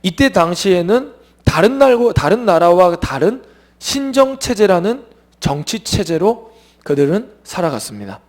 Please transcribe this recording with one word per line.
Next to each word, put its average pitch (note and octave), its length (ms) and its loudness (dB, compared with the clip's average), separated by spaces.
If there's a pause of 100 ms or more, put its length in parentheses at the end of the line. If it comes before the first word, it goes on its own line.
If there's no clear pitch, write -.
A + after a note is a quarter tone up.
이때 A3 280 0
당시에는 F3+ 800 0 (320)
다른 A3 340 2
날-, C4 180 4 (180)
다른 A3 320 0
나라와 F3 500 4
다른 E3+ 460 -4 (360)
신정체제라는 B3+ 1300 0 (360)
정치체제로 E3 1120 -4 (320)
그들은 D3 460 -2 (140)
살아갔습니다. G#2+ 840 -8